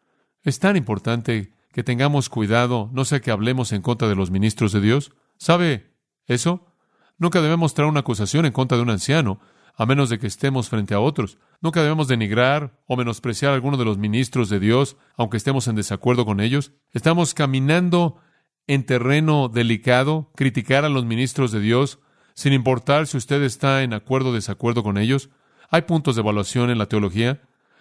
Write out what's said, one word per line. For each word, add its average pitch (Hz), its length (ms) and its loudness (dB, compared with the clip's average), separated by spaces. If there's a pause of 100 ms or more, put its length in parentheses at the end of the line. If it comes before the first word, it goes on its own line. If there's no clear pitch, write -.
(440)
Es 147 160 -4
tan 196 160 2
importante 113 800 -2 (180)
que 120 120 -6
tengamos 135 460 0
cuidado, 113 640 0
no 131 120 -2
sea 139 160 -2
que 123 100 -4
hablemos 113 400 -2
en 101 100 -2
contra 117 260 -2
de 101 80 2
los 95 160 -2
ministros 104 400 0
de 101 100 0
Dios. 123 320 2 (240)
¿Sabe 165 560 0 (320)
eso? 165 420 -2 (500)
Nunca 170 240 2
debemos 160 320 2
traer 147 160 0
una 147 120 0
acusación 123 440 0
en 127 60 0
contra 127 260 0
de 120 60 2
un 120 60 -2
anciano, 117 500 0 (360)
a 113 100 -2
menos 131 240 2
de 117 80 -2
que 113 80 -6
estemos 131 440 -2
frente 104 260 -2
a 101 40 2
otros. 127 380 -2 (240)
Nunca 160 220 0
debemos 151 240 0
denigrar 123 800 0
o 127 80 -2
menospreciar 123 560 -2
a 139 40 2
alguno 135 220 -2
de 120 80 0
los 107 120 0
ministros 110 520 0
de 101 100 0
Dios, 120 380 2 (180)
aunque 113 220 -2
estemos 135 300 -2
en 113 80 -2
desacuerdo 120 500 0
con 101 140 -2
ellos. 123 320 -2 (220)
Estamos 165 420 0
caminando 156 840 0 (480)
en 139 200 0
terreno 139 640 2
delicado, 123 840 0
criticar 135 480 0
a 151 60 0
los 131 160 0
ministros 120 460 -2
de 110 80 -2
Dios, 117 400 2 (340)
sin 139 200 0
importar 131 520 2
si 143 120 -6
usted 139 260 -2
está 135 400 0
en 117 100 -4
acuerdo 131 360 -2
o 120 40 0
desacuerdo 113 480 -2
con 101 160 -2
ellos. 123 320 0 (400)
Hay 165 140 0
puntos 151 320 0
de 113 60 -2
evaluación 107 500 0
en 117 80 -2
la 104 80 -2
teología. 107 540 -2 (400)